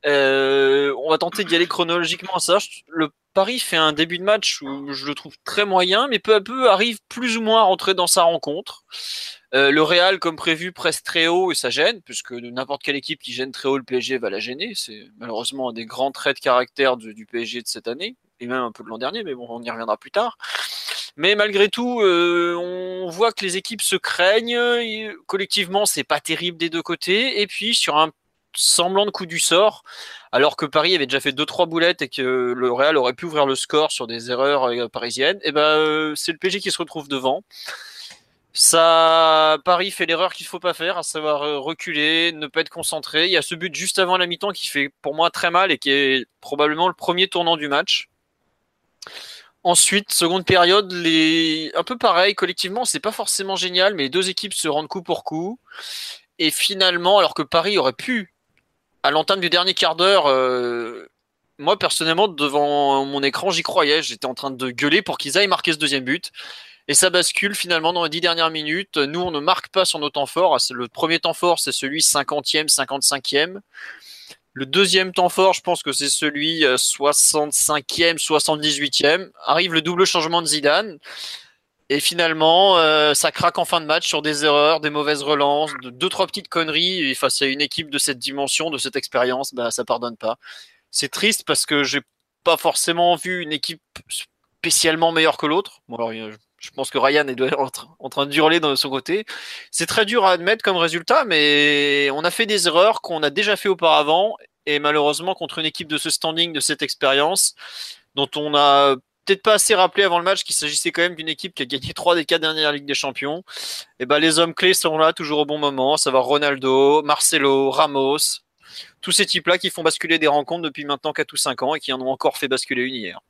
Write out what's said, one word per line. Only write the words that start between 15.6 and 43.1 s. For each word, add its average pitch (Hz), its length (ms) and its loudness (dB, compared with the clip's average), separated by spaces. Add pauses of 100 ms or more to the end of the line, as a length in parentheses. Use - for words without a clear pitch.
un - 20 -14
des 113 140 -10
grands 131 260 -4
traits 139 240 -4
de - 60 -20
caractère 127 540 2
du, 110 180 -16
du 110 120 -18
P 117 160 -6
S 110 60 -6
G 120 140 -10
de - 40 -12
cette 113 220 -8
année, 175 280 -8 (220)
et 123 80 -14
même 127 160 -4
un 117 100 -6
peu - 120 -20
de 104 40 -18
l'an 113 100 -12
dernier, 190 260 -6
mais 151 100 -8
bon, 120 140 -14
on 117 140 -12
y 117 80 -10
reviendra 113 260 -4
plus - 160 -20
tard. 220 240 -2 (800)
Mais 180 180 2
malgré 208 340 2
tout, 247 340 -4
euh, 175 540 2
on 185 520 -8
voit 202 240 0
que - 120 -10
les 180 120 -4
équipes 202 260 -8
se - 140 0
craignent, 226 640 2 (240)
et 220 280 -6 (160)
collectivement, 196 600 -2
c'est 151 180 -2
pas 147 160 0
terrible 165 380 -6
des 165 120 -2
deux 165 120 -4
côtés, 208 580 -2
et 208 60 0
puis 220 280 -4
sur 151 220 0
un 156 160 2 (460)
semblant 190 460 2
de 208 60 -4
coup 190 160 -10
du 165 120 -8
sort, 190 440 2 (500)
alors 139 240 2
que 165 80 -4
Paris 156 300 2
avait 147 120 0
déjà 131 140 -2
fait 143 120 -2
deux, 143 120 -2
trois 175 220 0
boulettes 165 340 0
et 139 80 -4
que 127 480 -2
le 127 160 0
Real 143 240 2
aurait 123 160 2
pu 175 140 -10
ouvrir 151 180 2
le 135 100 0
score 151 380 0
sur 123 140 -6
des 117 240 -10
erreurs, 131 340 2
euh, 120 240 -2
parisiennes, 123 540 -2
et 156 100 -4
ben, 147 80 2
euh, 151 560 2
c'est - 160 -6
le 156 60 -8
P 185 100 -2
S 185 60 -2
G 202 60 -4
qui 190 100 -6
se - 80 -4
retrouve 156 300 -8
devant. 135 360 -2 (1080)
Ça, 160 1120 6
Paris 180 240 2
fait 180 160 -4
l'erreur 170 260 0
qu'il 170 140 -14
faut 185 120 -12
pas 175 140 -2
faire, 175 240 -4
à 165 60 -6
savoir, 151 400 -2
euh, 147 160 -2
reculer, 160 720 0
ne 151 140 -10
pas 160 160 -2
être 151 80 -6
concentré. 160 560 -2